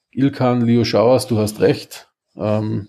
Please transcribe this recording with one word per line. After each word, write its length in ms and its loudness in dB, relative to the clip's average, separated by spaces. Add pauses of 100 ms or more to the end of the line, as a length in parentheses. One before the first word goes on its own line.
(120)
Ilkan, 500 0
Liu 220 2
Shauers, 420 2
du 120 -2
hast 220 -2
recht, 480 -2 (280)
ähm, 520 -4